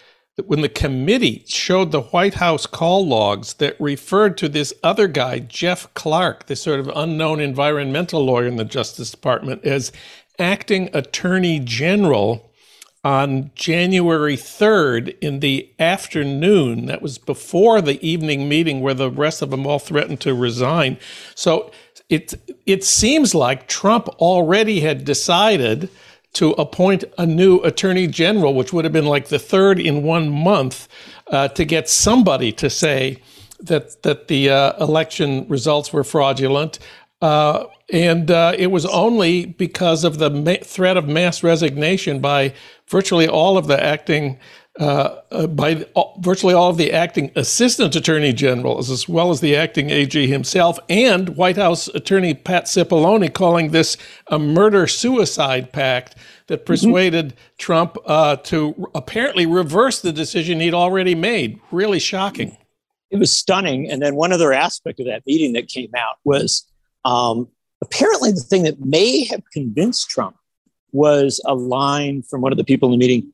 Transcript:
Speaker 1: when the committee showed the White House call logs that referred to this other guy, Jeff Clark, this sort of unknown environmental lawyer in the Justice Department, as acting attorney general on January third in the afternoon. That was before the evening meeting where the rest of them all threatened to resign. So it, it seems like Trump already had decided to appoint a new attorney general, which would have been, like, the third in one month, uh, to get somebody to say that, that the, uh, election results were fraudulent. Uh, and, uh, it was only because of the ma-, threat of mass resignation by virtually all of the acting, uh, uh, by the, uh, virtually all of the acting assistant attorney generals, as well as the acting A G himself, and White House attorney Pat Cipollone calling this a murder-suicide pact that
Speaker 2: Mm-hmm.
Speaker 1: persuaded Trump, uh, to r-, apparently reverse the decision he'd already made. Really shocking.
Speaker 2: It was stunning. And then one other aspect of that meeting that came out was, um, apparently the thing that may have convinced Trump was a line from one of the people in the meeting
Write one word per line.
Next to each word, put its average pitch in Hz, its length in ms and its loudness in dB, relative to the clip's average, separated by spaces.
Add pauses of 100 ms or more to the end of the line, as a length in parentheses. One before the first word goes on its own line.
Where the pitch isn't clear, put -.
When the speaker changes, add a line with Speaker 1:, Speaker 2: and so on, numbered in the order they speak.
(440)
Speaker 1:
when 143 160 2
the 143 80 0
committee 143 800 0
showed 185 420 0
the 147 120 0
White 190 320 0
House 170 300 0
call 185 400 0
logs 107 500 0
that - 260 -4
referred 180 580 0
to 156 100 -4
this 147 240 -4 (120)
other 196 240 2
guy, 127 320 -4
Jeff 170 540 -6
Clark, 160 520 -2
this 135 160 -8
sort 143 160 -2
of 135 160 -8
unknown 156 460 -4
environmental 143 840 -2
lawyer 123 220 0
in 123 100 -4
the 113 80 -4
Justice 117 460 -8
Department, 127 540 -6
as 139 260 -4 (480)
acting 185 560 -2
attorney 180 640 -2
general 123 920 0 (500)
on 139 540 0
January 170 800 0
third 147 720 0 (120)
in 139 200 -6
the 139 280 -2 (120)
afternoon. 147 1040 0
That - 160 -8
was 139 160 -10
before 202 640 2
the 143 260 -2
evening 156 420 -2
meeting 147 340 0
where 135 120 0
the 131 160 -2
rest 147 320 -4
of 139 80 -6
them 135 160 -4
all 143 140 -2
threatened 147 400 -4
to 139 140 -2
resign. 123 640 -2 (360)
So - 380 -2 (360)
it, - 260 -2 (320)
it 190 180 0
seems 262 500 2
like 131 340 0
Trump 233 400 0
already 185 720 2
had 147 220 -2
decided 170 880 0 (460)
to 156 180 2
appoint 180 520 0 (120)
a 175 80 -2
new 180 360 6
attorney 185 460 0
general, 165 460 2
which 127 180 0
would 165 140 -2
have 156 80 -2
been, 156 140 2
like, 143 220 0
the 147 100 -2
third 190 420 4
in 147 220 -2
one 160 260 0
month, 147 600 0 (400)
uh, 139 200 0
to 147 160 -2
get 160 240 -2
somebody 175 640 2
to 139 160 -4
say 131 540 -2 (380)
that, 160 420 -4
that 147 260 -2
the, 139 220 2
uh, 139 340 2
election 151 640 -2
results 147 420 -2
were 143 140 -2
fraudulent. 139 720 0 (440)
Uh, 151 420 2 (260)
and, 170 400 2
uh, 170 280 4
it 180 80 0
was 180 180 0
only 180 640 2
because 170 580 -2
of 151 140 0
the 156 100 0
ma-, 151 340 0
threat 185 360 0
of 147 100 -2
mass 165 340 0
resignation 156 800 0
by 139 320 0 (360)
virtually 180 380 2
all 185 300 4
of 151 120 0
the 139 140 2
acting, 151 560 -2 (420)
uh, 143 400 0 (100)
uh, 160 160 -2
by 156 280 0
the, 160 200 -8
uh, - 80 2 (180)
virtually 180 340 2
all 175 160 6
of 170 80 -2
the 160 140 2
acting 165 440 -2
assistant 208 580 0
attorney 151 380 2
generals, 123 580 0
as 127 160 -6
well 170 240 2
as 143 100 0
the 147 140 2
acting 151 360 -2
A 147 160 2
G 139 200 0
himself, 165 520 0 (100)
and 185 480 2
White 180 200 2
House 175 320 0
attorney 180 440 0
Pat 180 320 -2
Cipollone 175 680 2
calling 170 360 2
this - 280 2 (300)
a 156 100 0
murder-suicide 165 1300 2
pact 131 440 -4 (300)
that 156 140 -4
Speaker 2:
Mm-hmm. - 40 -20
Speaker 1:
persuaded 170 680 2 (240)
Trump, 165 480 0
uh, 151 300 2
to 151 420 -4
r-, 180 160 -10
apparently 214 500 -2
reverse 180 560 0
the 175 120 -2
decision 160 480 -4
he'd 165 120 0
already 180 420 2
made. 165 460 -4 (100)
Really 196 280 0
shocking. - 580 -6 (540)
Speaker 2:
It 196 80 -2
was - 180 2
stunning. 165 540 -2
And 139 100 -4
then 143 160 0
one 170 160 2
other 160 220 4
aspect 143 460 -4
of 123 60 -6
that 117 200 -6
meeting 147 260 0
that - 160 -4
came 120 260 -12
out 117 300 -4
was, 143 420 -2 (380)
um, 120 440 0 (340)
apparently 294 500 0
the 175 80 -2
thing 190 220 0
that 151 180 -2
may 196 440 2
have 202 180 -8 (100)
convinced 147 560 -4
Trump 104 280 -6 (560)
was 143 520 2
a 139 100 -2
line 139 680 -2
from 135 180 -10
one 135 120 0
of 131 60 -2
the - 60 -2
people 131 260 2
in 123 80 2
the 123 80 4
meeting 123 280 0